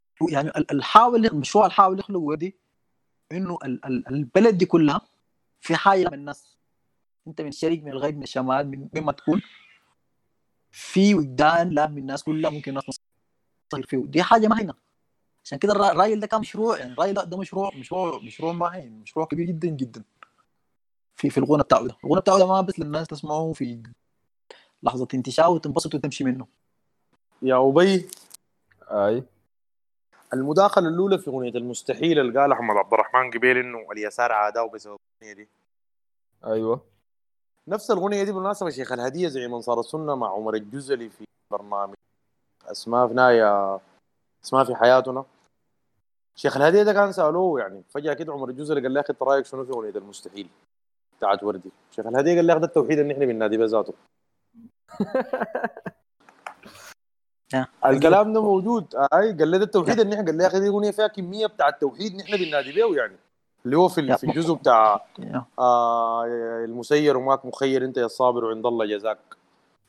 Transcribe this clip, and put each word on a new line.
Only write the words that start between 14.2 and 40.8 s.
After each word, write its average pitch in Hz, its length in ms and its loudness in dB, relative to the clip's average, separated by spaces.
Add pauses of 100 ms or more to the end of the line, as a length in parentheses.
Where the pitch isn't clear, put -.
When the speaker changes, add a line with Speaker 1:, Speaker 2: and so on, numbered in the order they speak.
Speaker 1:
حاجة 220 240 6
ما 220 140 0
هنا. 170 120 -6 (680)
عشان - 140 -10
كده 202 160 0
الرا-، 202 180 4
الراجل 208 280 2
ده 208 80 -6
كان 220 120 -2
مشروع، 214 380 -4
يعني 127 160 -12
الراجل 175 200 -2
ده، 190 100 -2
ده 180 140 -10
مشروع، 196 380 -6
مشروع، 165 440 -6
مشروع 156 320 -8
ما 170 240 -4
هين، 117 240 -16
مشروع 160 260 -6
كبير 160 200 -4
جدا، 170 220 -4
جدا. 127 360 -8 (1120)
في، - 140 -2
في - 80 -8
الغنى 143 260 4
بتاعه 123 240 2
ده. - 80 -14 (100)
الغنى 160 160 2
بتاعه 196 180 4
ده 185 80 6
ما 190 140 2
بس 185 180 -6
للناس 156 280 -6
تسمعه 156 460 -6
في 120 300 -10 (1000)
لحظة 127 300 -2
انتشار 135 380 2
وتنبسط 156 440 -4
وتمشي 143 280 -6
منه. 127 240 -4 (960)
Speaker 2:
يا 131 280 4
أبي. 180 400 4 (840)
Speaker 3:
أي. 107 320 0 (1120)
Speaker 2:
المداخلة 165 540 2
الأولى 180 320 0
في - 80 -18
أغنية 127 240 -6
المستحيل 123 680 -2
اللي 127 200 0
قال 139 120 4
أحمد 113 240 0
عبد 101 180 0
الرحمن 123 380 2
قبيل 123 260 2
إنه 120 340 -8
اليسار 107 400 -4
عاداه 110 360 -2
بسبب 104 300 -18 (240)
الأغنية 104 220 -20
دي. 104 60 -20 (960)
Speaker 3:
أيوة. 110 360 -2 (840)
Speaker 2:
نفس 208 240 -4
الأغنية 196 320 0
دي 202 80 -2
بالمناسبة 190 380 -4
شيخ 127 220 -8
الهدية 131 360 -4
زي 131 200 -8
من 120 140 -10
صار 117 180 -2
السنة 151 360 -6
مع 117 140 -4
عمر 107 240 -6
الجزلي 117 560 -8